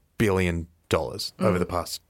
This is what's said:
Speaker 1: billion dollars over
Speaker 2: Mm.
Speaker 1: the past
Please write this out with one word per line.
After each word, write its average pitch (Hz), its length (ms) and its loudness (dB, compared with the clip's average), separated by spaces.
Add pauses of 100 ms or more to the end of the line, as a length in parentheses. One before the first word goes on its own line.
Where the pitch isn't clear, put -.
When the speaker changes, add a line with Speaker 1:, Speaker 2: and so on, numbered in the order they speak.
(180)
Speaker 1:
billion 92 480 2 (240)
dollars 78 500 -2
over 104 160 2
Speaker 2:
Mm. 90 40 0
Speaker 1:
the 87 60 0
past - 440 -6